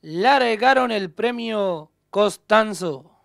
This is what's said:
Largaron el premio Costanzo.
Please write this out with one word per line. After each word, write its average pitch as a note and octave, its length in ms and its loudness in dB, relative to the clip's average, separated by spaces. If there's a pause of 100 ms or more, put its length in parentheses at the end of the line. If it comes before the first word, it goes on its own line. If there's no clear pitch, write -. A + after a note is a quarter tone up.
Largaron A#3+ 880 2
el G3 200 -4
premio G#3+ 760 -4 (200)
Costanzo. G3 1000 0 (160)